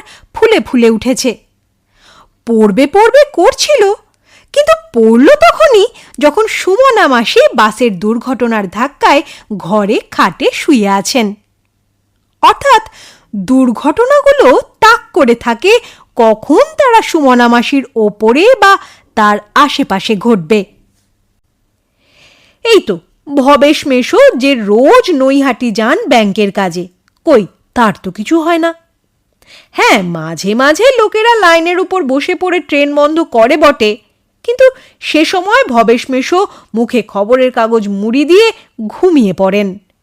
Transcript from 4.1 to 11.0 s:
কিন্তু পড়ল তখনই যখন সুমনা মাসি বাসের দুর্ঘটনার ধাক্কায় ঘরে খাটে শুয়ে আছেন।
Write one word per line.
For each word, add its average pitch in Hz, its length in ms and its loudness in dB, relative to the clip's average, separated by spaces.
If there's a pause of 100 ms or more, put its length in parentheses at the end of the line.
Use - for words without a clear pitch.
কিন্তু 587 200 2 (200)
পড়ল 233 340 4
তখনই 587 600 4 (320)
যখন 294 280 0
সুমনা 427 600 0
মাসি 247 320 -2 (160)
বাসের 220 440 -2
দুর্ঘটনার 226 680 -4
ধাক্কায় 285 520 -2 (360)
ঘরে 208 420 -4 (120)
খাটে 269 420 -4
শুয়ে 226 340 0
আছেন। 202 480 -2 (1040)